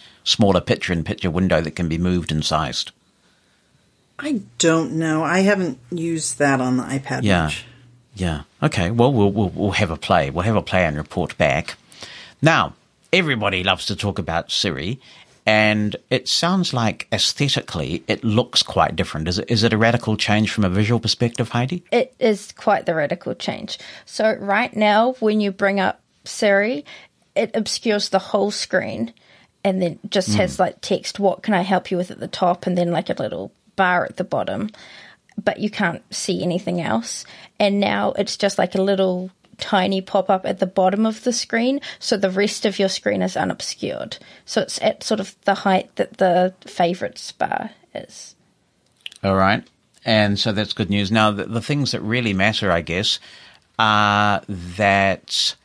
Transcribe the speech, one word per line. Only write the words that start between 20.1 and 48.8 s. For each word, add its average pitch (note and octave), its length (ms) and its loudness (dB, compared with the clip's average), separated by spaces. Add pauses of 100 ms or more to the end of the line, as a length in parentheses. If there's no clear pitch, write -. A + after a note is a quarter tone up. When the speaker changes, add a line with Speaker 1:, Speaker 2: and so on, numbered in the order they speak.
Speaker 1:
change G#2 360 2
from G#2+ 100 0
a F#2+ 60 2
visual G#2+ 320 2
perspective, A#2+ 480 -2
Heidi? C3 420 -4
Speaker 3:
It A#3+ 300 0
is G3+ 320 0
quite - 340 0
the E3+ 80 0
radical D#3+ 400 -2
change. - 460 -8 (260)
So A3 300 0
right G3+ 400 -2
now, G#3+ 420 4
when G#3+ 220 2
you G3+ 100 0
bring G3 300 0
up F#3+ 200 -2 (220)
Siri, G#3+ 600 2 (500)
it A3+ 180 0
obscures G#3 580 -2
the F#3+ 100 2
whole G#3 320 0
screen - 600 -4 (520)
and F#3+ 180 2
then E3+ 160 -2 (100)
just G3+ 220 0
Speaker 1:
Mm. G#3 60 4
Speaker 3:
has, F#3 240 0
like, - 220 0
text, - 360 -4
"What G3 240 2
can A3 100 0
I F3+ 100 4
help F#3+ 280 0
you F#3 60 0
with?" F3+ 160 -4
at - 80 -16
the - 80 -8
top, F3+ 380 0
and F3+ 120 0
then, F3 140 0
like, D#3+ 180 -2
a - 100 -4
little - 300 -6 (260)
bar F3+ 280 2
at - 140 -10
the F#3 60 -4
bottom. C3+ 460 -4 (720)
But - 160 -2
you G#3 100 -4
can't F#3+ 320 -2 (140)
see F#3 300 -4
anything F3+ 360 -2
else. - 440 -4 (340)
And G3+ 220 2
now G3+ 320 0
it's - 240 -4
just, G3 200 0
like, F#3+ 200 0
a F#3+ 60 2
little F#3 480 0 (280)
tiny F#3+ 420 0
pop-up F#3+ 460 0
at G3 140 -4
the F#3+ 60 2
bottom F#3+ 400 2
of A3 180 -4
the B3 80 0
screen, B3 480 -2 (180)
so - 180 0
the G3 140 0
rest G3+ 360 -2
of G3 120 0
your F#3+ 100 2
screen G3+ 340 -2
is F#3 140 -2
unobscured. - 800 -6 (280)
So - 160 -2
it's - 220 -6
at - 200 0
sort G#3+ 160 -2
of G3 160 -8 (100)
the G3 100 2
height F#3+ 420 0
that - 220 -4
the F#3 360 2 (120)
favorites - 640 -4
bar - 380 -4 (240)
is. - 400 -16 (880)